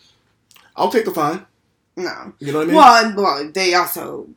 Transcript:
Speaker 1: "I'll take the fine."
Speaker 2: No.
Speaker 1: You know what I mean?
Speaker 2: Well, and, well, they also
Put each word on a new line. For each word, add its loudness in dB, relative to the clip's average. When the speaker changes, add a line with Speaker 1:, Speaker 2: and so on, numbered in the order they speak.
Speaker 1:
"I'll -2
take 0
the -4
fine." -4
Speaker 2:
No. -10
Speaker 1:
You -8
know -2
what -2
I -4
mean? 0
Speaker 2:
Well, 6
and, -6
well, -2
they 0
also -4